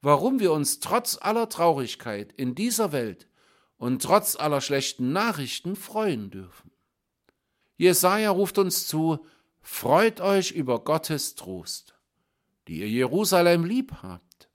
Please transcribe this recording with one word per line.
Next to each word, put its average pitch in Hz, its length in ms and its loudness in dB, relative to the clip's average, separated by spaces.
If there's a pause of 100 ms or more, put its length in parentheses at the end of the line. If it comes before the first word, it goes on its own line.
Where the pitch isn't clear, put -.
warum 160 380 4
wir 190 120 2
uns 151 280 0
trotz - 400 -2
aller 220 280 0
Traurigkeit 123 840 -2
in 127 220 -4
dieser 214 360 -2
Welt 117 360 -6 (500)
und 123 240 -2
trotz 202 340 2
aller 147 260 -2
schlechten 139 500 -2
Nachrichten 180 640 -4
freuen 190 560 -4
dürfen. - 400 -18 (1040)
Jesaja 185 540 4
ruft 185 260 2
uns 185 300 2
zu: 156 360 0 (380)
"Freut 214 580 2
euch 190 320 2
über 127 320 -2
Gottes 156 520 -2
Trost, - 580 -12 (760)
die 80 120 -8
ihr 104 100 -4
Jerusalem 175 760 2
lieb 247 380 -2
habt. - 540 -18